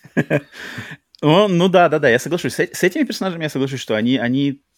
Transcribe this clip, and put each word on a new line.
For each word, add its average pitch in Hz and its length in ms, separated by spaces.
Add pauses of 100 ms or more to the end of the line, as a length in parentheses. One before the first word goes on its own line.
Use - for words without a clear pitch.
(160)
<laughs> - 340 (720)
Ну, 175 260
ну 180 200
да, 175 220
да, 151 80
да, 147 100
я 117 100
соглашусь. 151 360
С - 60
э-, 170 120
с - 100
этими 240 220
персонажами 190 380
я 151 80
соглашусь, 135 300
что - 140
они, 117 220
они, 135 460 (160)